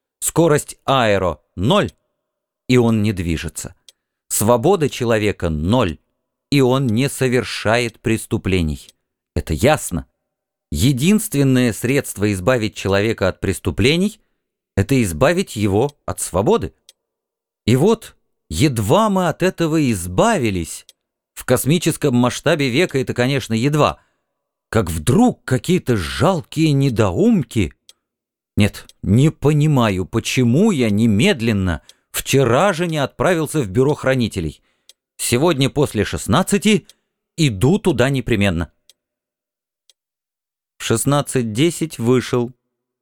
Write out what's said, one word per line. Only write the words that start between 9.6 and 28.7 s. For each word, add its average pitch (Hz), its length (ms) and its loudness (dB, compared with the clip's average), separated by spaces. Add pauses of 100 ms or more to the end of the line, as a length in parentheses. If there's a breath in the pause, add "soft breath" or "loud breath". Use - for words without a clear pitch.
Единственное 131 1040 0
средство 117 580 -2
избавить 107 440 -2
человека 101 520 0
от 87 120 -4
преступлений — 127 840 0 (560)
это 123 240 2
избавить 123 540 0
его 104 500 0
от - 160 -8
свободы. 120 520 -2 (920)
И 110 100 4
вот, 202 400 0 (340)
едва 127 600 2
мы 190 180 0
от - 160 -4
этого 160 480 0
избавились, 98 920 -2 (480)
в - 120 -16
космическом 143 720 0
масштабе 135 540 0
века 143 300 0
это, 127 140 -4
конечно, 127 400 -2
едва, 123 460 0 (720)
как 110 200 0
вдруг 123 540 2
какие-то 127 540 -2
жалкие 151 760 -2
недоумки. 127 1000 0 (800)
Нет, - 460 -2